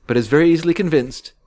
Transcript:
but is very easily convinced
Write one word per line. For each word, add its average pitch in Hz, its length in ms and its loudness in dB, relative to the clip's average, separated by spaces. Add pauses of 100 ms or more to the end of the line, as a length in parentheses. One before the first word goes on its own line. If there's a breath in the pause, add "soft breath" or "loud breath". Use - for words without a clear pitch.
but 120 80 -2
is 117 120 0
very 151 240 2
easily 165 220 0
convinced 151 600 -4 (140)